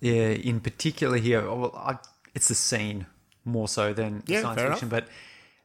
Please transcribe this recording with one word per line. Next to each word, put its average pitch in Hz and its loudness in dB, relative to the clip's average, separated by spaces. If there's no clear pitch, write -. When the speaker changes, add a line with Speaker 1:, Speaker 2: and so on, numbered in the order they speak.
Speaker 1:
uh, 120 2
in 113 4
particular 127 0
here, 117 4
well, 120 -2
I, 131 -4
it's - 0
the 117 0
scene 104 -2
more 117 0
so 104 0
than 107 -4
the 165 -2
Speaker 2:
Yeah, 214 2
Speaker 1:
science 117 -2
Speaker 2:
fair 131 2
Speaker 1:
fiction, 135 -4
Speaker 2:
enough. 117 0
Speaker 1:
but - -18